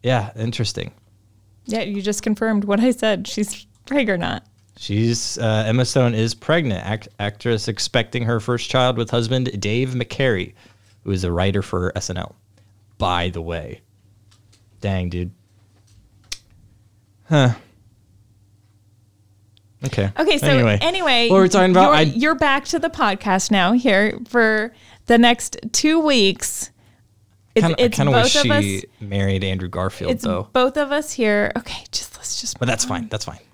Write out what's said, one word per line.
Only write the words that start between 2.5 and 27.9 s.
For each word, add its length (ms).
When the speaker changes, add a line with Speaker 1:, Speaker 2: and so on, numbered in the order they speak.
Speaker 2:
what 160
I 120
said. 360
She's 380
pregnant. 580
Speaker 1:
She's, 600
uh, 300
Emma 180
Stone 300
is 180
pregnant. 520
Act-, 240
actress 480
expecting 560
her 160
first 300
child 280
with 120
husband 500
Dave 300
McCary, 640
who 80
is 120
a 80
writer 300
for 340
S 140
N 80
L. 180
By 320
the 120
way. 400
Dang, 280
dude. 220
Huh. 260
Okay. 320
Speaker 2:
Okay, 220
so 80
Speaker 1:
Anyway, 340
Speaker 2:
anyway, 480
Speaker 1:
what 80
were 60
we 60
talking 220
about? 160
Speaker 2:
you're, 80
Speaker 1:
I 60
Speaker 2:
you're 340
back 300
to 140
the 100
podcast 640
now 220
here 440
for 460
the 140
next 380
two 280
weeks. 720
It's, 120
Speaker 1:
Kinda, 180
Speaker 2:
it's 160